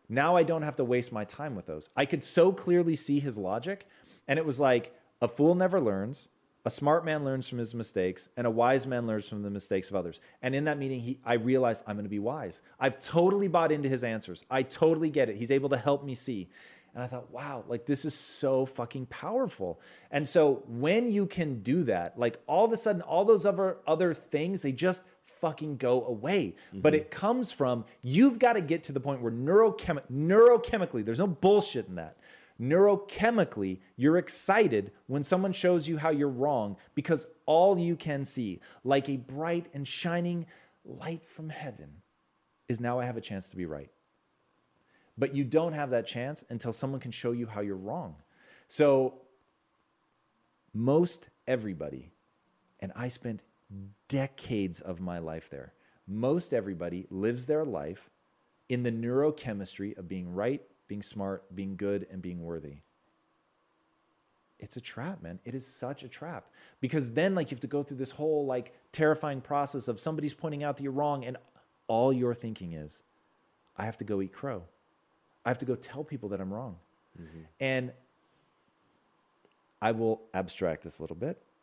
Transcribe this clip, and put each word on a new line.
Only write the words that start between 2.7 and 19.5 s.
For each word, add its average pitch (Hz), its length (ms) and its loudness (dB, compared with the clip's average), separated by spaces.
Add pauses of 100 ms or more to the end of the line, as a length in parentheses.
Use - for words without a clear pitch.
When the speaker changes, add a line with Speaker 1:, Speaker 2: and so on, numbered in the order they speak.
Speaker 1:
see 143 260 0
his 135 160 -4
logic. 117 500 -6 (420)
And 139 100 2
it 160 80 -2
was 135 140 -2
like, 127 340 4 (260)
a 120 80 2
fool 156 260 6
never 185 260 2
learns. 107 480 -2 (380)
"A 117 40 0
smart 156 340 2
man 151 200 -2
learns 131 240 -2
from 123 100 -6
his 117 160 -6
mistakes, 95 640 -4
and 120 100 -2
a 117 40 2
wise 120 360 4
man 123 200 -4
learns 107 220 -4
from 104 140 -8
the 101 80 -6
mistakes 98 380 -4
of 101 80 -4
others." 87 240 -6 (220)
And 131 120 -2
in 143 100 -2
that 151 140 -2
meeting, 135 220 -6
he, 120 240 -8
I 120 100 2
realized, 123 520 2
"I'm 101 100 -6
gonna 104 140 -8
be 104 80 -4
wise." 110 420 -6 (180)
I've 131 240 0
totally 190 460 2
bought 165 240 4
into 143 160 0
his 127 160 0
answers. 110 460 -6
I 135 140 2
totally 160 440 2
get 139 220 2
it. 101 60 -6
He's 117 160 -2
able 139 180 2
to 135 80 4
help 143 260 0
me 135 100 -8
see. 107 340 -6 (440)
And 120 100 -10
I 123 40 -6
thought, 120 240 -12
"Wow, 131 380 -10
like, 117 180 -6
this 143 180 -2
is 147 100 -4
so 135 520 0
fucking 127 400 -8
powerful." 165 760 -4 (300)